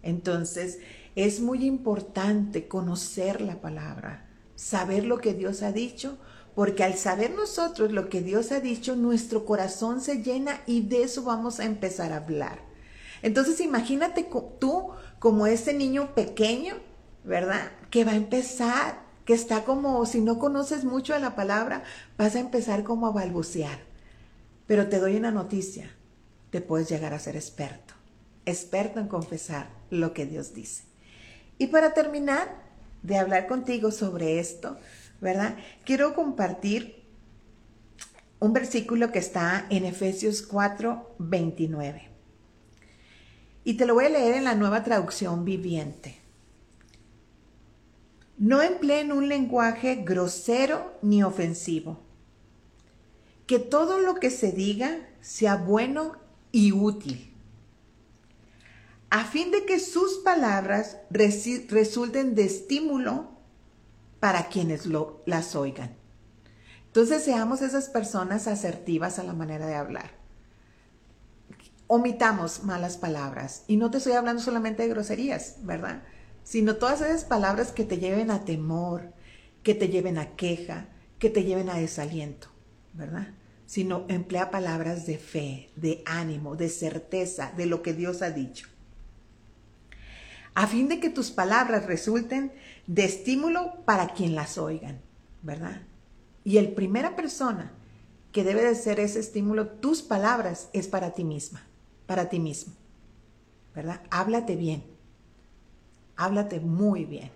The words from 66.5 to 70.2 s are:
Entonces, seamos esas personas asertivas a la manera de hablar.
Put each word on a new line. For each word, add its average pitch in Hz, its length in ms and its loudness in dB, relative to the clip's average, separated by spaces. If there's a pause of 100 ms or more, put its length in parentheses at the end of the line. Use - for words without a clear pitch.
Entonces, 262 380 4
seamos 247 360 2
esas 269 280 0
personas 208 580 -2
asertivas 180 720 -2
a 180 60 -6
la 180 80 -6
manera 156 340 -6
de 156 80 -4
hablar. - 360 -6 (1800)